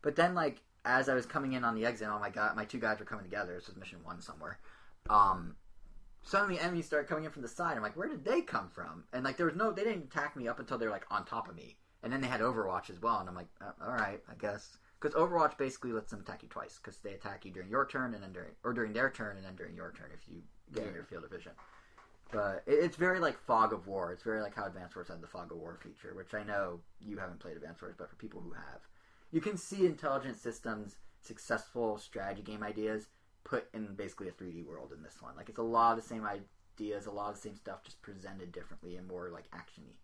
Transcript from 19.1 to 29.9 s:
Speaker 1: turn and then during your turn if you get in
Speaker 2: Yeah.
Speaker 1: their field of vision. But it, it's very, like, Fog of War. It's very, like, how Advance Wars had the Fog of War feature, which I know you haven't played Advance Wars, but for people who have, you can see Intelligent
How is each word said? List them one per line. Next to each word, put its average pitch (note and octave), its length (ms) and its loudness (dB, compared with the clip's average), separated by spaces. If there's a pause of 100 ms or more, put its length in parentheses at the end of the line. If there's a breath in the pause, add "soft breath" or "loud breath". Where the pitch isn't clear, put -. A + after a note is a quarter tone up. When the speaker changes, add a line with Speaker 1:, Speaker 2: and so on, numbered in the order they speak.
Speaker 1:
turn G#2 240 -6
and F#2+ 100 -10
then F#2+ 120 -10
during F2+ 180 -10
your F2 160 -10
turn - 220 -14
if - 160 -14
you E2+ 140 -14 (280)
get D#2 120 -4
in - 40 -4
Speaker 2:
Yeah. F#2 60 -6
Speaker 1:
their D2+ 100 -8
field E2 220 -10
of - 40 -16
vision. - 240 -12 (800 loud breath)
But G2+ 340 0
it, D3 140 8
it's E3+ 160 4
very, F#3 240 4
like, D3+ 180 4
Fog A2 360 6
of F#2 120 -4
War. F#2 280 -2
It's - 100 -12
very, A2 180 2
like, G#2 140 -4
how G#2 100 -2
Advance F2+ 300 -8
Wars F2+ 140 -8
had E2 120 -8
the - 60 -12
Fog F2 240 -10
of E2 60 -8
War E2 180 -8
feature, - 380 -14
which F#2+ 200 -10
I G#2 100 -2
know G2 380 0 (180)
you G#2 180 -6
haven't F#2 220 -6
played D#2+ 180 -8
Advance D#2+ 240 -12
Wars, F#2 160 -10
but D#2 120 -10
for - 60 -18
people F#2 240 -12
who E2+ 140 -8
have, - 340 -10 (420 soft breath)
you E3 120 2
can G#3 160 -2
see F#3+ 280 4
Intelligent C3+ 520 2